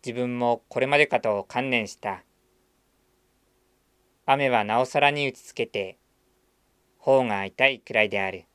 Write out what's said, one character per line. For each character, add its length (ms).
自 100
分 220
も 300
こ 100
れ 80
ま 100
で 120
か 100
と 300
観 220
念 180
し 100
た。 240
雨 220
は 140
な 180
お 40
さ 160
ら 100
に 160
打 60
ち 100
つ 120
け 120
て、 320
頬 260
が 200
痛 220
い 140
く 120
ら 120
い 40
で 120
あ 100
る。 140